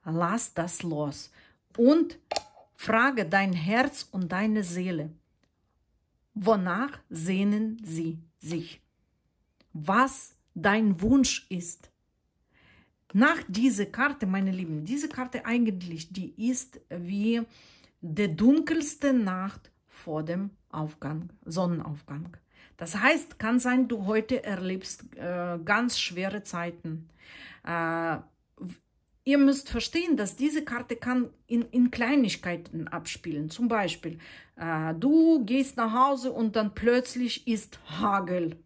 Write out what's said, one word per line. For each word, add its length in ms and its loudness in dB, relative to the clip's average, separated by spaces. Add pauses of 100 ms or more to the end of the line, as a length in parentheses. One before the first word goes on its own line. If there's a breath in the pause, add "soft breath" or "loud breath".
Lass 500 0
das 280 -2
los 500 -4 (460 soft breath)
und 420 6 (560)
frage 500 2
dein 280 2
Herz 580 0
und 200 -4
deine 320 0
Seele, 480 -4 (1200)
wonach 680 0 (100)
sehnen 760 0
sie 360 -6 (200)
sich? 420 -8 (920)
Was 600 0 (200)
dein 460 2
Wunsch 480 4
ist? 420 -10 (1200 soft breath)
Nach 360 4
dieser 380 2
Karte, 380 -2
meine 260 0
Lieben, 340 -4
diese 240 -4
Karte 360 -8
eigentlich, 680 -2
die 360 -6
ist 300 -2 (100)
wie 520 -2 (580 soft breath)
der 300 -2
dunkelste 840 4
Nacht 580 -2 (160)
vor 380 -8
dem 280 -4 (180)
Aufgang, 600 -8 (140)
Sonnenaufgang. 960 -4 (400 soft breath)
Das 220 -2
heißt, 380 2
kann 220 0
sein, 300 2
du 160 -4
heute 380 0
erlebst, 600 -6 (120)
äh, 480 -6
ganz 360 0
schwere 440 -6
Zeiten. 680 -8 (540 loud breath)
Äh, 540 -2 (1040)
ihr 140 4
müsst 320 6
verstehen, 480 0
dass 180 -2
diese 280 0
Karte 320 -6
kann 340 0 (180)
in, 160 2
in 280 4
Kleinigkeiten 960 0
abspielen. 640 -6
Zum 180 -2
Beispiel, 500 -2 (380 loud breath)
äh, 400 -4
du 500 6
gehst 320 0
nach 160 0
Hause 380 2
und 240 -2
dann 180 0
plötzlich 720 0
ist 320 -2 (220)
Hagel. 560 0 (100)